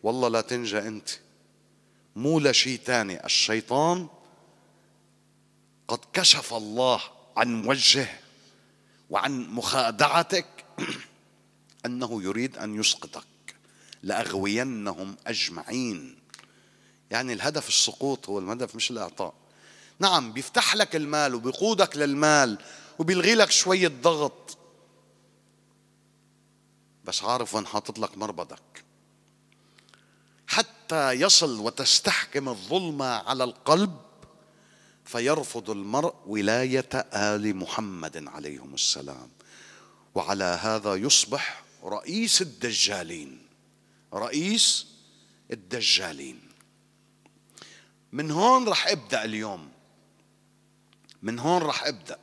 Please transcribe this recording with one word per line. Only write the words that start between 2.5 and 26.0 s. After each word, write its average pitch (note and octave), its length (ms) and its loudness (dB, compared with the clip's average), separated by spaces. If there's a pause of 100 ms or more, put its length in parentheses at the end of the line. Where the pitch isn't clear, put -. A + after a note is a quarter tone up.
تاني. G#2+ 480 -2
الشيطان D3+ 800 0 (1800)
قد A#2+ 100 -2 (140)
كشف D3+ 420 4
الله A2+ 460 2 (360)
عن A2+ 300 2
وجهه C3 520 2 (920)
وعن B2+ 300 -2
مخادعتك C3 1200 0 (140)
<clears throat> - 1080 -12
أنه A#2+ 360 -4
يريد G2+ 360 -4
أن G#2+ 220 -6
يسقطك. - 440 -2 (760)
"لأغوينهم G2+ 1120 -4 (100)
أجمعين"، A2 920 -6 (920)
يعني B2 220 -2
الهدف C3+ 360 -4
السقوط - 600 -2
هو G2+ 100 -4
الهدف A2+ 380 -8
مش A2+ 140 -2
الإعطاء. F#2+ 440 -8 (640)
نعم E3 340 4
بيفتح - 440 2
لك G3 200 2
المال D3 380 0
وبيقودك D#3+ 600 2
للمال C#3+ 640 4 (400)
وبيلغي F3+ 360 4
لك G#3+ 160 6
شوية F#3 380 4
ضغط، D3 680 -2 (2500)